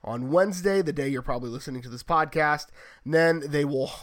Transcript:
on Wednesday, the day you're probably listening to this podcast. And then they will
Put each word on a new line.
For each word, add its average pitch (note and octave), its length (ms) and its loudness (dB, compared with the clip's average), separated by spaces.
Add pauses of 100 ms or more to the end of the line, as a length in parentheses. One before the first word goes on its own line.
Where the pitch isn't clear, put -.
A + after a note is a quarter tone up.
on B2 300 -6
Wednesday, F#3+ 500 2
the D#3 100 -2
day C#3 160 -4
you're C3 140 -4
probably B2+ 280 -6
listening B2+ 320 -10
to B2+ 60 -14
this A#2+ 140 -14
podcast. D#3 640 2 (380)
And D3 100 -2
then E3 320 6
they D3 180 2
will C3+ 260 0 (120)